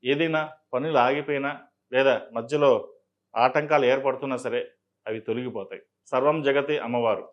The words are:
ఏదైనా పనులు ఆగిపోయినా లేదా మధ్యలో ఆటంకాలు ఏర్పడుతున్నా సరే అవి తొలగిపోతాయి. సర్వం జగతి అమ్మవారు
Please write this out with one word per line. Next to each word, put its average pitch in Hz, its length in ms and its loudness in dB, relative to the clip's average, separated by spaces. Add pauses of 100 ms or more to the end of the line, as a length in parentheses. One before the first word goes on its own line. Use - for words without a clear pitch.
ఏదైనా 156 360 0 (320)
పనులు 143 260 -2
ఆగిపోయినా 139 520 0 (420)
లేదా 131 220 4 (180)
మధ్యలో 131 380 2 (640)
ఆటంకాలు 139 520 2
ఏర్పడుతున్నా 135 500 0
సరే 117 240 -4 (460)
అవి 110 140 -8
తొలగిపోతాయి. 110 640 -8 (240)
సర్వం 143 360 2
జగతి 139 360 2
అమ్మవారు 113 540 0